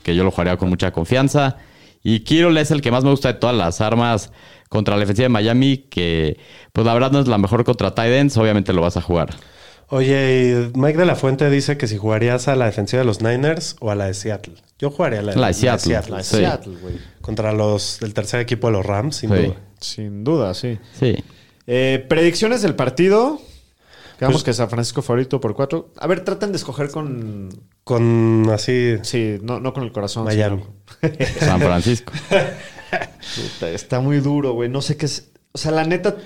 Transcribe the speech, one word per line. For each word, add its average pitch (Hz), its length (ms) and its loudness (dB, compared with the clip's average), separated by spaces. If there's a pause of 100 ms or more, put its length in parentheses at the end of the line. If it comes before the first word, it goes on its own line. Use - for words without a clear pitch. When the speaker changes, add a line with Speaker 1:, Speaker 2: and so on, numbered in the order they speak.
Speaker 1:
que 85 120 0
yo 90 80 4
lo 95 60 4
jugaría 87 280 0
con 90 120 0
mucha 90 220 0
confianza. 135 640 0 (460)
Y 110 160 2
Kittle 160 420 4
es 147 100 0
el 147 100 0
que 123 100 0
más 127 120 2
me 139 60 4
gusta 131 240 2
de - 60 -8
todas 120 160 2
las 85 260 0
armas 113 500 0 (380)
contra 104 260 0
la 104 60 2
defensiva 104 240 2
de 127 40 4
Miami, 123 480 4 (120)
que 82 480 0 (340)
pues 113 140 0
la 117 80 4
verdad 131 180 2
no 139 80 4
es 131 80 2
la 113 100 2
mejor 107 280 2
contra 101 300 0
tight 117 180 2
ends. 139 240 2
Obviamente 104 340 4
lo 90 100 4
vas 87 140 2
a 87 60 -2
jugar. 85 340 -2 (520)
Speaker 2:
Oye, 131 840 2
y 127 60 -2
Mike 151 200 2
de 180 60 4
la 165 100 2
Fuente 135 340 0
dice 143 280 0
que 127 100 -2
si 107 100 -4
jugarías 110 500 0
a 139 80 2
la 123 120 2
defensiva 107 340 0
de 127 40 2
los 110 160 0
Niners 143 600 -2
o 107 100 -2
a 104 40 -2
la 101 100 -2
de 95 80 -4
Seattle. 101 400 -8 (240)
Yo 143 140 -4
jugaría 135 280 -2
a 101 40 -4
la, 104 80 -4
Speaker 1:
La - 20 -4
de 120 80 2
Speaker 2:
la 117 60 2
de 92 80 2
Speaker 1:
Seattle. 113 360 0
Speaker 2:
Seattle. 110 200 -2
Speaker 3:
La 95 80 -8
de 95 40 -8
Speaker 1:
Sí. 208 140 -2
Speaker 3:
Seattle, 147 440 0
güey. 92 140 -10 (240)
Speaker 2:
Contra 110 320 -4
los 107 480 0
del 107 140 -8
tercer 113 260 -2
equipo 120 280 -2
de 113 60 4
los 95 120 0
Rams, 104 320 -2
sin 110 140 -4
Speaker 1:
Sí. 101 40 4
Speaker 2:
duda. 92 200 2 (260)
Speaker 3:
Sin 104 420 -10
duda, 123 300 0
sí. 117 240 -6 (200)
Speaker 1:
Sí. 127 180 2 (520)
Speaker 3:
Eh, 131 400 0
predicciones 170 540 2
del 165 140 0
partido. 196 640 2 (800)
Quedamos 131 160 2
Speaker 2:
Pues - 80 0
Speaker 3:
que 127 100 -2
San 117 160 -2
Francisco 117 320 -4
favorito 127 380 -2
por 104 160 -4
cuatro. 139 420 -6
A - 80 -10
ver, 180 200 -2
traten 202 260 -4
de 180 60 -4
escoger 143 340 -6
con 113 560 -8 (380)
Speaker 2:
Con 113 680 4
así 120 500 0
Speaker 3:
Sí, 110 400 -2
no, 113 200 -8
no 127 120 -6
con 135 100 -6
el 113 100 -10
corazón, 107 320 -6
Speaker 2:
Miami. 104 360 0 (400)
Speaker 3:
sino - 240 -2 (140)
Speaker 1:
San 92 220 4
Francisco. 92 500 2 (180)
Speaker 3:
<laughs> 190 220 0 (840)
Puta, 104 340 -8
está 123 300 -4
muy 143 200 2
duro, 139 340 0
güey. 120 160 -2
No 135 120 -4
sé 151 160 -4
qué 156 80 -6
es. - 260 -8 (200)
O - 60 -12
sea, 156 140 -4
la 160 120 2
neta, 180 320 -2 (100)